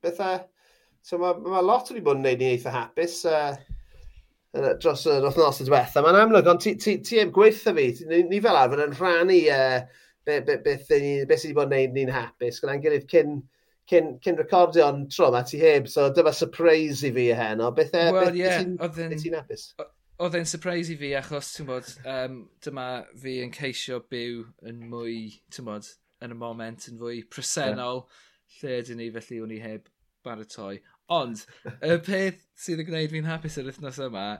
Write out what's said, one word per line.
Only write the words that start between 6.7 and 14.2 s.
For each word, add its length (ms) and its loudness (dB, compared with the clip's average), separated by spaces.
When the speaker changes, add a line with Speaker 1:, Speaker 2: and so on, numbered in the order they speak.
Speaker 1:
ti, 240 0
ti 220 0
heb 100 0
gweitho 440 6
fi. 120 2
Ni, 200 4
ni 160 0
fel 160 6
arfer 240 4
yn 140 -6
rhannu, 420 4
yy, 400 2
be-, 160 0
be-, 160 0
beth 320 -2
'yn 160 2
ni, 160 -2
beth 220 2
sydd 80 -8
wedi 80 2
bod 100 0
yn 60 2
neud 180 0
ni'n 160 -2
hapus 480 -6
gyda'n 240 -4
gilydd 240 0
cyn, 320 2
cyn, 300 4